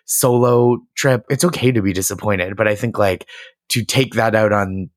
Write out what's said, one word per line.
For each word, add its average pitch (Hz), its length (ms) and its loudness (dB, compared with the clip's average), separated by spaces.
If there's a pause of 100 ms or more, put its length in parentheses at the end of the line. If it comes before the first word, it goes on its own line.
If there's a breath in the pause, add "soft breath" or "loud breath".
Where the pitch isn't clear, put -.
solo 120 720 2 (180)
trip." 127 320 0
It's 139 160 0
okay 139 260 0
to 113 100 0
be 95 120 0
disappointed, 95 640 -4
but 107 100 0
I 104 80 2
think, 113 220 -4
like, 98 300 0 (420 loud breath)
to 117 160 -4
take 131 300 0
that 113 200 2
out 107 160 2
on 95 460 -2